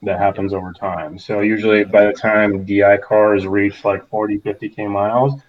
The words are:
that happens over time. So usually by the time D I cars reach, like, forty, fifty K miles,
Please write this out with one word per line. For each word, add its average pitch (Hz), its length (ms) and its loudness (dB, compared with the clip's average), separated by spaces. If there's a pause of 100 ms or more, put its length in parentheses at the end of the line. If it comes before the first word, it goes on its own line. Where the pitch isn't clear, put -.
that 95 180 -2
happens 98 340 -2
over 92 200 -8
time. 87 440 -8
So 104 220 -6
usually 107 460 2
by 104 220 4
the 101 40 0
time 104 540 0
D 101 180 0
I 101 140 6
cars 104 500 2
reach, 101 380 -2
like, 98 240 -2
forty, 107 280 -4
fifty 104 300 -8
K 104 180 -10
miles, 113 500 0 (140)